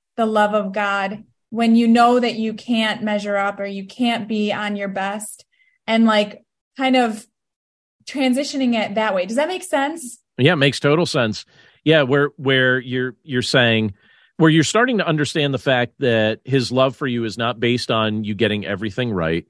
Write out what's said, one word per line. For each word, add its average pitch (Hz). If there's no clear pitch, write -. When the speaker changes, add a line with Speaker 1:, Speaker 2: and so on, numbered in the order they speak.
Speaker 1:
the 226
love 214
of 196
God 202
when 226
you 233
know 240
that 240
you 220
can't 220
measure 208
up 196
or 196
you 196
can't 233
be 208
on 208
your 202
best, 196
and, 226
like, 208
kind 262
of 233
transitioning 262
it 202
that 214
way. 185
Does 226
that 302
make 370
sense? 277
Speaker 2:
Yeah, 139
it -
makes 139
total 151
sense. 113
Yeah, 151
where, 143
where 131
you're, 127
you're 123
saying, 113
where 160
you're 156
starting 233
to 160
understand 147
the 123
fact 123
that 113
his 123
love 131
for 147
you 120
is 110
not 117
based 120
on 110
you 104
getting 104
everything 107
right, 85